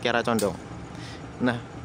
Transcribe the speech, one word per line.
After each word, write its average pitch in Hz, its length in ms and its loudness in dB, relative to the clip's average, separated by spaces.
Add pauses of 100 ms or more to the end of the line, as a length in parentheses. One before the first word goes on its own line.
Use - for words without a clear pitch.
Kiara 117 240 4
Condong. 104 320 4 (800)
Nah, 120 240 2 (220)